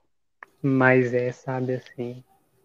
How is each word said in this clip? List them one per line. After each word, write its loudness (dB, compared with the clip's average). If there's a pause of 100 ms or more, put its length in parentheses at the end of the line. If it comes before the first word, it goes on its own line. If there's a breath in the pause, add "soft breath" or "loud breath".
(600)
mas 4
é, -2
sabe, -6
assim, -12 (440)